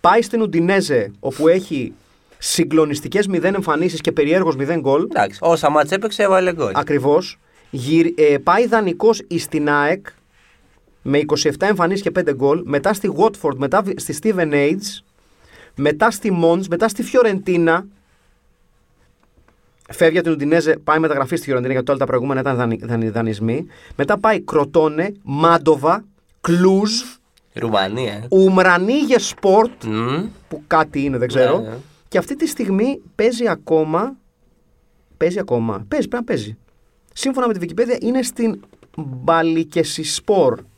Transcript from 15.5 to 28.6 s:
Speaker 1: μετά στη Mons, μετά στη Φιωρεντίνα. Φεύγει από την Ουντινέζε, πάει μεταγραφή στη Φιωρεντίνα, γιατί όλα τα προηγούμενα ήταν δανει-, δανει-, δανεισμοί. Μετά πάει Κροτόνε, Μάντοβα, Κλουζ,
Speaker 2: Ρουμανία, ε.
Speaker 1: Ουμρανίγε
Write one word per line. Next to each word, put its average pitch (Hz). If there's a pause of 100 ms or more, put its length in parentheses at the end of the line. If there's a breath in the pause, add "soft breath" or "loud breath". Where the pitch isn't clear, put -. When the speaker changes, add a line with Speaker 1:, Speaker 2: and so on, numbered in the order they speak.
Speaker 1:
μετά 151
στη 185
Mons, 175
μετά 175
στη 220
Φιωρεντίνα. 190 (2000)
Φεύγει 165
από 175
την 165
Ουντινέζε, 151
πάει 156
μεταγραφή 143
στη -
Φιωρεντίνα, 127
γιατί 127
όλα 139
τα 139
προηγούμενα 131
ήταν 135
δανει-, 117
δανει-, 113
δανεισμοί. 113 (300 loud breath)
Μετά 208
πάει 208
Κροτόνε, 156
Μάντοβα, 160 (360)
Κλουζ, 190 (640)
Speaker 2:
Ρουμανία, 107
ε. 107
Speaker 1:
Ουμρανίγε 190